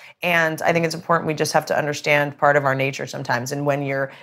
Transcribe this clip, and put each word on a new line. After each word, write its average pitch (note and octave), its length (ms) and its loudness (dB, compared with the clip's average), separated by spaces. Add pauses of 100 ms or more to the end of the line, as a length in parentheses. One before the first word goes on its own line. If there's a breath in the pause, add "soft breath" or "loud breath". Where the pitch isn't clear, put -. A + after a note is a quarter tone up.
(240 loud breath)
and E3 400 0
I - 100 4
think E3 120 2
it's D#3+ 100 -4
important E3 320 0
we D#3 80 -2
just D3+ 180 -2
have D#3 140 2
to - 100 0
understand D3 640 0
part C#3+ 160 4
of C#3+ 100 4
our C3+ 80 2
nature C3+ 320 -2
sometimes. C3 460 -4
And C#3+ 160 -4
when C#3+ 160 0
you're C3+ 280 -4 (120)